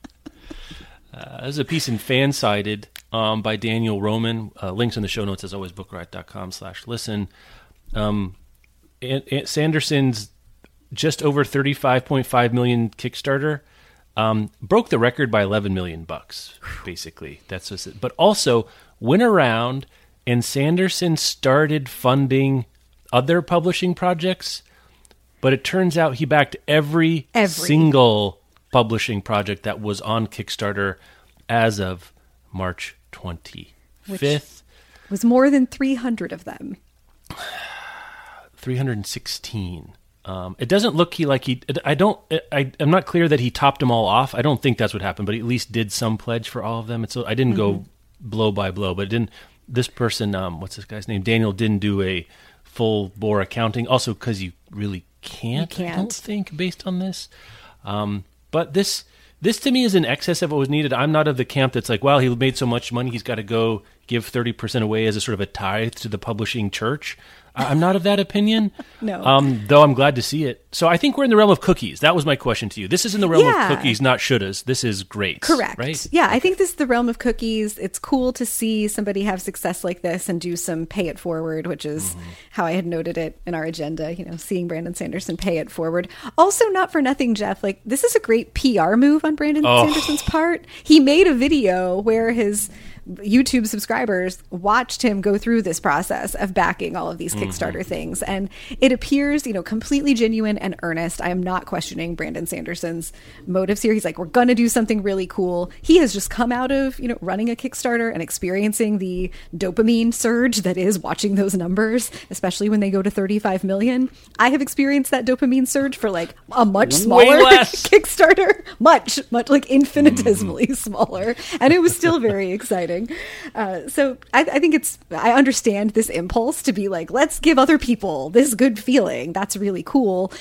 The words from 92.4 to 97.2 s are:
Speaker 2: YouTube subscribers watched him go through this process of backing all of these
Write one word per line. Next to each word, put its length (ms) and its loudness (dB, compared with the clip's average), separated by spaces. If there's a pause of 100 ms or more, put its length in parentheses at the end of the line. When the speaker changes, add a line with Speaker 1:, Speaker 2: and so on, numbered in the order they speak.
Speaker 2:
YouTube 640 2
subscribers 800 -2
watched 520 -2
him 180 2
go 180 2
through 240 2
this 200 -2
process 540 -2
of 180 -4
backing 420 -2
all 160 -6
of 60 -10
these 180 -8